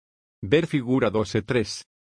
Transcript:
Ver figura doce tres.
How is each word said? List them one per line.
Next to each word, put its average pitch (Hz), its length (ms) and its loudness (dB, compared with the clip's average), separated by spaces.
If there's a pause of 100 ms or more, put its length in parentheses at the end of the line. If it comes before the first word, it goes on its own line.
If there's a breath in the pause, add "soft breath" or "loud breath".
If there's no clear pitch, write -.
(420)
Ver 151 240 2
figura 123 440 0
doce 107 320 0
tres. 117 420 -4 (320)